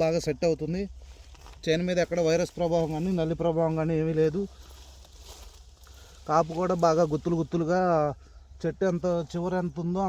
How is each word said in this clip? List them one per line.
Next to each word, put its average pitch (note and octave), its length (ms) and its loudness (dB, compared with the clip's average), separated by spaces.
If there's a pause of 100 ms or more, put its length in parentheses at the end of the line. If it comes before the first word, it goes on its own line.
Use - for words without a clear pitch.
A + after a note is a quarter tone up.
బాగా D#3+ 220 0
సెట్ D3+ 240 -2
అవుతుంది. D#3+ 320 -4 (840)
చేను E3 220 2
మీద F3+ 160 0
ఎక్కడ E3+ 220 -2
వైరస్ E3+ 300 2
ప్రభావం E3 400 2
కానీ F3 240 -2
నల్లి D#3+ 200 0
ప్రభావం E3 380 2
కానీ D#3+ 220 0
ఏమీ D#3+ 200 0
లేదు. D#3+ 220 2 (1900)
కాపు D#3+ 300 2
కూడా F3+ 260 0
బాగా E3 280 4
గుత్తులు E3 280 -2
గుత్తులుగా E3+ 400 0 (840)
చెట్టు E3 260 -2
ఎంత F3 160 -2 (260)
చివర F3 300 -4
ఎంత E3 220 -4
ఉందో F3+ 260 -2